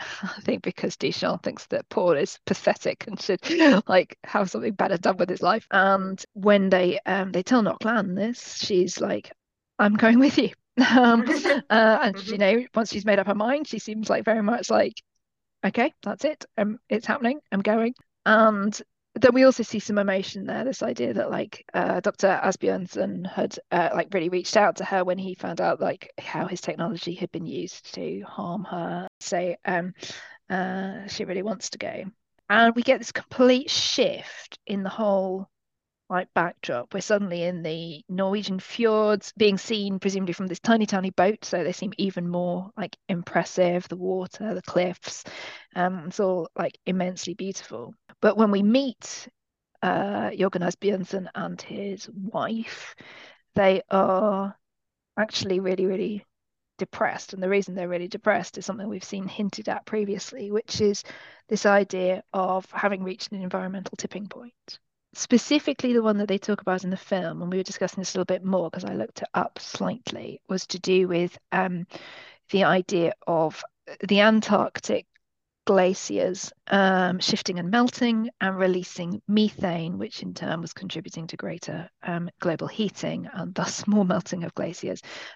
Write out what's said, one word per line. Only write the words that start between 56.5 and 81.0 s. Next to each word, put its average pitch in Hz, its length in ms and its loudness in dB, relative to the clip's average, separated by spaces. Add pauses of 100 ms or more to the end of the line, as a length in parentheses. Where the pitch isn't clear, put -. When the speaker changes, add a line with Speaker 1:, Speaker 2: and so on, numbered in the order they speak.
Speaker 1:
depressed. - 540 0
And 190 80 -10
the 185 80 2
reason 196 280 2
they're 180 120 -2
really 175 200 -2
depressed 196 500 0
is 185 80 -10
something 196 220 -6
we've 196 160 -8
seen 190 240 -8
hinted 208 400 -6
at - 180 -4
previously, 202 640 -6
which 214 300 -4
is 202 240 2 (440)
this 214 160 0
idea 190 680 4
of 185 400 0
having 196 320 -2
reached - 260 -10
an 196 100 -10
environmental 185 560 -8
tipping 196 300 -8
point. - 540 -20 (340)
Specifically, 262 800 0
the 233 100 4
one 214 160 2
that 202 80 -2
they 196 120 0
talk 202 220 -2
about 185 220 -2
in 180 80 -4
the 190 60 -4
film, 165 440 -4
and 175 120 -6
we 190 60 -2
were 190 40 0
discussing - 380 -6
this 185 160 -6
a - 20 0
little 185 160 0
bit 185 100 -4
more 185 240 0
'cause 180 160 -10
I 196 100 -6
looked - 280 -8
it - 100 -8
up - 280 -4
slightly, - 880 -8
was 190 200 -4
to 180 120 -10
do 185 260 4
with, 175 320 -2 (140)
um, 180 340 -2 (640)
the 190 140 4
idea 170 480 2 (160)
of 160 340 0 (380)
the 196 220 4
Antarctic 214 840 2 (580)
glaciers, 185 880 2 (180)
um, 185 500 4
shifting 190 400 -2
and 175 120 -4
melting 240 600 0 (100)
and 190 160 -2
releasing 185 720 -2
methane, 190 680 0
which - 240 -10
in 185 100 -8
turn 170 300 -6
was 160 100 -12
contributing 165 540 -12